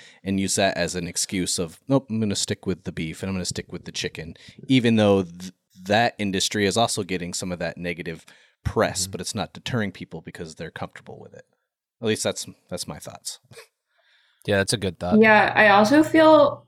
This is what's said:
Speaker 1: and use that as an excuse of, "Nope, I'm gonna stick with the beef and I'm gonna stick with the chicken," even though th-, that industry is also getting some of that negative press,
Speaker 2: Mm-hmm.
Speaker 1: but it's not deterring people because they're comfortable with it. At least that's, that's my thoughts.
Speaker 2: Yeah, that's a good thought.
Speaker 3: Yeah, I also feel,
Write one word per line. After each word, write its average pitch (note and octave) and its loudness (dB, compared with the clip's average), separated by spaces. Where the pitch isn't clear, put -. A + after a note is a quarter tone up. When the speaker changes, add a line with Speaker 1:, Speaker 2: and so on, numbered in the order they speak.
Speaker 1:
and G2 -2
use F#2+ -2
that G2 2
as E2+ -2
an F2 -6
excuse - -4
of, E2+ -8
"Nope, C3+ 2
I'm A2 -4
gonna G2+ -2
stick - -6
with F2+ -4
the F2 -10
beef D#2+ -8
and F#2+ -6
I'm F#2+ -4
gonna F2+ -4
stick - -10
with F2 -14
the - -14
chicken," - -10
even A#2+ 4
though G2+ 4
th-, F2+ -12
that G#2+ 2
industry G2+ -2
is F#2+ 0
also A2+ 0
getting F2 -6
some F#2 -8
of F2 -6
that E2+ -6
negative E2+ -10
press, F#2 -2
Speaker 2:
Mm-hmm. G2 -8
Speaker 1:
but F2+ -10
it's - -10
not F#2+ -8
deterring G#2+ -6
people - -14
because E2+ -14
they're D#2+ -12
comfortable - -16
with - -20
it. - -20
At A#2 -4
least G#2+ -2
that's, - -4
that's - -10
my D2+ -12
thoughts. - -16
Speaker 2:
Yeah, G2+ 2
that's G2 0
a A2 -4
good F#2 -6
thought. F2+ 2
Speaker 3:
Yeah, G#3+ 6
I G#3+ 6
also G#3+ 6
feel, D#4 6